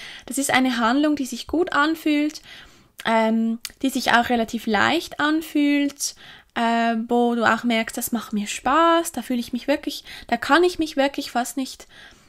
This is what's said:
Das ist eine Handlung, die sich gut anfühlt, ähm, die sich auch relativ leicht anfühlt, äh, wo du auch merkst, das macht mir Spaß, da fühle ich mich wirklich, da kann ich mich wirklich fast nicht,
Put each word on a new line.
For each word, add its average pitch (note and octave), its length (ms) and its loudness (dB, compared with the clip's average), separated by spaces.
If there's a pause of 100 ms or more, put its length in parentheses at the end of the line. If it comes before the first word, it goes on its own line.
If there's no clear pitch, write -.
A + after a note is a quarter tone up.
(260)
Das - 120 -8
ist C#4 140 -2
eine B3+ 260 2
Handlung, C#4 380 2
die C#4+ 100 -4
sich - 220 -10
gut F4 240 0
anfühlt, D4+ 720 0 (640)
ähm, A3+ 540 2 (220)
die C4+ 80 0
sich B3+ 220 0
auch A#3 180 4
relativ A#3 380 -2
leicht A3+ 520 0
anfühlt, C#4+ 960 0 (400)
äh, A#3 400 0 (120)
wo A#3+ 280 4
du A#3 100 0
auch A3+ 180 2
merkst, A3+ 340 0
das A#3+ 140 -6
macht A3+ 220 -4
mir G#3 140 -2
Spaß, E4 640 2
da A#3+ 80 -6
fühle B3 180 -2
ich - 140 -6
mich A#3+ 140 -6
wirklich, D4 360 -2 (240)
da A#3+ 100 0
kann C#4 260 4
ich F4+ 140 2
mich D#4 200 -4
wirklich C#4 340 -2
fast B3 260 -4
nicht, - 300 -8 (420)